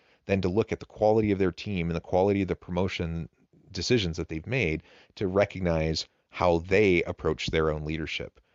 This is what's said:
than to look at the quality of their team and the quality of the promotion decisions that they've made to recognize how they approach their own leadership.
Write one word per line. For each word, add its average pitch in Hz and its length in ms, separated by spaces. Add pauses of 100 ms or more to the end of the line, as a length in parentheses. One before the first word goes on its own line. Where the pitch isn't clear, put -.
(260)
than 98 140
to 92 80
look 104 240
at 101 80
the - 60
quality 107 460
of 95 60
their 92 140
team 87 380
and 82 80
the 82 40
quality 98 420
of 87 40
the 87 80
promotion 87 720 (460)
decisions 92 420
that 85 140
they've 80 180
made 95 360 (320)
to 104 120
recognize 87 800 (220)
how 87 300
they 95 440
approach - 440
their 80 220
own 78 140
leadership. 78 560 (160)